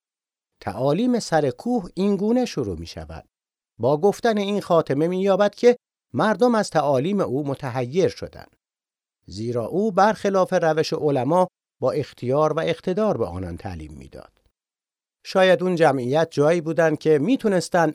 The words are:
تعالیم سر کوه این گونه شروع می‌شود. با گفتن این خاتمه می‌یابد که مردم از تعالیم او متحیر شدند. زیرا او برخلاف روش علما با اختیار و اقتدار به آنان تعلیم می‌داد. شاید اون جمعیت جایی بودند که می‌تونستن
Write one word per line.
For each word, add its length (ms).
تعالیم 580
سر 320
کوه 440
این 220
گونه 280
شروع 340
می‌شود. 500
با 220
گفتن 380
این 220
خاتمه 480
می‌یابد 460
که 220
مردم 400
از 160
تعالیم 500
او 260
متحیر 600
شدند. 480
زیرا 400
او 260
برخلاف 600
روش 400
علما 560
با 120
اختیار 600
و 80
اقتدار 560
به 100
آنان 300
تعلیم 360
می‌داد. 400
شاید 380
اون 120
جمعیت 560
جایی 300
بودند 380
که 200
می‌تونستن 760